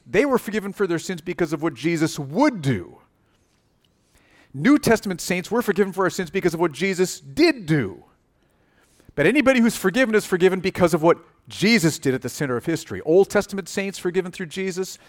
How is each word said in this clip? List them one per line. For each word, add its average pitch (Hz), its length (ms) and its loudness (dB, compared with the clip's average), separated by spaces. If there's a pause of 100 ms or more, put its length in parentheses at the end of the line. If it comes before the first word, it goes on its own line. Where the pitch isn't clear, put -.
they 170 180 2
were 262 140 2
forgiven 202 340 -4
for 202 140 -2
their 170 140 0
sins 180 200 -8
because 170 320 -4
of 156 120 -6
what 160 100 -2
Jesus 156 460 -2
would 190 420 0
do. 95 380 -4 (1500)
New 208 240 4
Testament 208 420 0
saints 180 300 -4
were 226 140 0
forgiven 190 280 0
for 185 120 -2
our 180 80 2
sins 175 180 -6
because 180 240 0
of 165 60 -4
what 165 140 0
Jesus 180 460 -2
did 240 460 0
do. 135 380 -2 (1120)
But 143 100 2
anybody 254 360 4
who's 233 140 2
forgiven 220 380 0
is 208 140 2
forgiven 185 320 2
because 175 340 0
of 156 80 2
what 165 160 4 (320)
Jesus 170 480 2
did 135 160 0
at 131 80 -4
the 123 80 -6
center 131 260 -4
of 117 120 -6
history. 170 340 -6
Old 190 300 4
Testament 196 360 -2
saints 196 300 -6
forgiven 180 340 -4
through 185 140 -10
Jesus, 185 640 -8